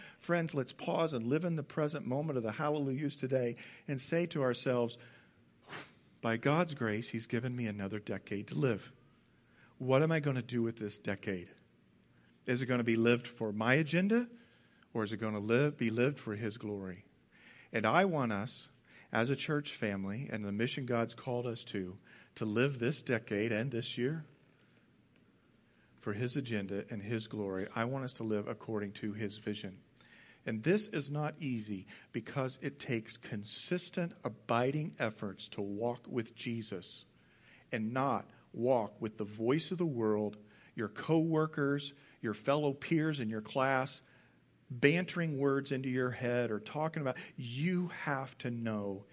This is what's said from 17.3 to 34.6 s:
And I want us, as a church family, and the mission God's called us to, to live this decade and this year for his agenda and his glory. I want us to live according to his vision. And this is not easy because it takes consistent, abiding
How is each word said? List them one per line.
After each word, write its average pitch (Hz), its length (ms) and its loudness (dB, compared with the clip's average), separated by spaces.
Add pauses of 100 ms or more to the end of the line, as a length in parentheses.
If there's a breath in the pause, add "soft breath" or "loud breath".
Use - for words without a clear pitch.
And 110 140 2
I 160 180 8
want 147 260 2
us, 104 380 -4 (420 soft breath)
as 117 200 2
a 135 60 2
church 147 380 -2
family, 101 560 -4
and 107 140 -4
the 101 80 -2
mission 123 340 0
God's 117 280 0
called 123 320 -4
us 113 180 -6
to, 92 340 -6 (360 soft breath)
to - 100 -6
live 120 360 2
this 123 200 0
decade 113 520 0
and 113 180 0
this 117 260 -4
year 151 280 -2 (1800 soft breath)
for 104 140 -4
his 123 220 -2
agenda 104 540 -2
and 104 100 -6
his 110 280 -4
glory. 98 480 -4
I 117 80 2
want 131 200 -2
us 127 100 -6
to 113 100 -8
live 107 240 0
according 107 460 -4
to 107 180 -6
his 104 240 -4
vision. 104 420 -8 (640 soft breath)
And 110 200 -4
this 208 240 2
is 143 240 -4
not 147 260 -2
easy 107 480 -4 (240 loud breath)
because 127 500 -4
it 139 200 -6
takes - 360 -4
consistent, - 1000 -4 (100)
abiding 127 760 0